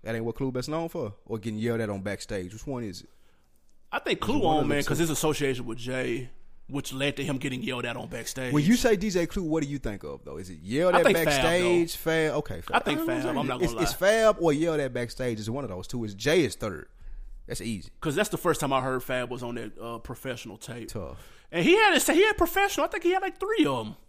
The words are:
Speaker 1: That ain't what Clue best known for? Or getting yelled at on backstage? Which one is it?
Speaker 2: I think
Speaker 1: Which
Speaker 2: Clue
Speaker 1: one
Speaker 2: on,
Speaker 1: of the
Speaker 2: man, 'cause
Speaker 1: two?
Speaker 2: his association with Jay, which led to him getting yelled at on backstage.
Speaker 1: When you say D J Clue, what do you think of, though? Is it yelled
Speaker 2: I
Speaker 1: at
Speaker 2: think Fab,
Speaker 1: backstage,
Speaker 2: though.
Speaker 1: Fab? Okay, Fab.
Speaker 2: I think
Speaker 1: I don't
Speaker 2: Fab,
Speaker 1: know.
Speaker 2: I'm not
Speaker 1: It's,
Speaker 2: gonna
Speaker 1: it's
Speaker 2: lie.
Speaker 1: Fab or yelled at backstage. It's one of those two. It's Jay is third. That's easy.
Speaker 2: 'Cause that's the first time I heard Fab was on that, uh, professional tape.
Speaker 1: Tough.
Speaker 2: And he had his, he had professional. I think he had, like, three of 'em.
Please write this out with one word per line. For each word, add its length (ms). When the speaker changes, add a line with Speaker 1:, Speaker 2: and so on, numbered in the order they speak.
Speaker 1:
That 120
ain't 100
what 100
Clue 160
best 180
known 200
for? 240
Or 140
getting 200
yelled 220
at 80
on 120
backstage? 520
Which 140
one 160
is 180
it? 80
Speaker 2:
I 80
think 220
Speaker 1:
Which 80
Speaker 2:
Clue 100
Speaker 1:
one 180
Speaker 2:
on, 60
Speaker 1:
of 60
the 60
Speaker 2:
man, 80
'cause 140
Speaker 1:
two? 60
Speaker 2:
his 60
association 560
with 140
Jay, 500
which 220
led 260
to 60
him 140
getting 260
yelled 220
at 100
on 140
backstage. 440
Speaker 1:
When 100
you 120
say 220
D 120
J 180
Clue, 160
what 200
do 60
you 100
think 240
of, 220
though? 120
Is 120
it 120
yelled 340
Speaker 2:
I 40
Speaker 1:
at 60
Speaker 2:
think 120
Fab, 80
Speaker 1:
backstage, 680
Speaker 2:
though. 60
Speaker 1:
Fab? 400
Okay, 220
Fab. 140
Speaker 2:
I 40
think 220
Speaker 1:
I 40
don't 180
Speaker 2:
Fab, 120
Speaker 1:
know. 60
Speaker 2:
I'm 60
not 140
Speaker 1:
It's, 120
Speaker 2:
gonna 100
Speaker 1:
it's 80
Speaker 2:
lie. 80
Speaker 1:
Fab 320
or 120
yelled 280
at 120
backstage. 460
It's 100
one 140
of 60
those 180
two. 160
It's 100
Jay 300
is 120
third. 320
That's 140
easy. 280
Speaker 2:
'Cause 140
that's 140
the 80
first 220
time 140
I 80
heard 200
Fab 300
was 120
on 120
that, 160
uh, 180
professional 580
tape. 320
Speaker 1:
Tough. 280
Speaker 2:
And 120
he 120
had 160
his, 140
he 180
had 120
professional. 480
I 40
think 160
he 60
had, 100
like, 180
three 260
of 220
'em. 80